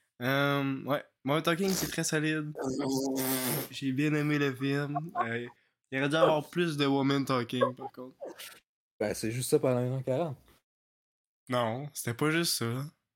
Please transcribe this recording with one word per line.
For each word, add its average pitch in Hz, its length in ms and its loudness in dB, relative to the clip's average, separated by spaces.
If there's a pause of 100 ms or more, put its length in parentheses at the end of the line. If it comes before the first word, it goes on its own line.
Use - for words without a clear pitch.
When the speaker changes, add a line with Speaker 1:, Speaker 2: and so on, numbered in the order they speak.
(220)
Speaker 1:
Euh, 139 600 2
ouais, 135 180 0 (220)
Modern 151 200 0
Talking, 170 260 2
c'est 175 180 0
très 160 160 -4
solide. 156 480 0 (1200)
J'ai 135 220 -4
bien 147 220 2
aimé 147 220 2
le 143 160 2
film. 139 440 -2 (240)
Euh, 117 260 -4 (440)
il 131 40 -6
y 135 40 0
aurait 139 100 2
dû 147 80 2
avoir 156 320 4
plus 170 260 0
de 143 100 2
Woman 139 380 4
Talking, 123 500 0
par 127 200 -12
contre. 127 240 -16 (840)
Speaker 2:
Ben, 104 140 0
c'est 110 180 -4
juste 123 180 -4
ça 151 100 6
pendant 131 200 2
une 123 140 0
heure 131 100 -4
quarante. 135 340 -2 (1120)
Speaker 1:
Non, 123 460 0
c'était - 200 -4
pas 147 180 2
juste 165 260 0
ça. 117 260 -4 (320)